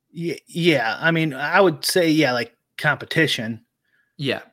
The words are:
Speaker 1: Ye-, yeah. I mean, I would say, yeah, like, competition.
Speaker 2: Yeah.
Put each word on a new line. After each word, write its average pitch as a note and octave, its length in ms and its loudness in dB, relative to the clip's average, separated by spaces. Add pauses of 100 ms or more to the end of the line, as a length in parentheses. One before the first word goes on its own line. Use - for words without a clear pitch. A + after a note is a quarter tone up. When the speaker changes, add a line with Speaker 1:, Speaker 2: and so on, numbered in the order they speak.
(100)
Speaker 1:
Ye-, E3 360 -8
yeah. D3+ 540 0
I D#3+ 100 0
mean, D#3+ 220 0
I D3+ 300 2
would E3 240 2
say, E3+ 240 2
yeah, D3+ 220 2
like, A#2+ 220 -4 (220)
competition. B2 880 -2 (540)
Speaker 2:
Yeah. B2+ 240 -4 (100)